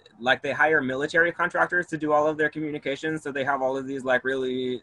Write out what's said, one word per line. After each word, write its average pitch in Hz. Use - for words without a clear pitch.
like, 131
they 143
hire 151
military 156
contractors 175
to 160
do 151
all 147
of 156
their 151
communications. 151
So 147
they 135
have 135
all 131
of 131
these, 135
like, 127
really 127